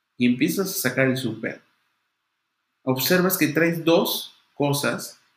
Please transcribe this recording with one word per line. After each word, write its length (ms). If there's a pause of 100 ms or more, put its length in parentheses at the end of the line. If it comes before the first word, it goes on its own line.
(180)
y 80
empiezas 460
a 180
sacar 180
el 100
súper, 440 (1200)
observas 560
que 120
traes 360
dos 480 (220)
cosas 640 (180)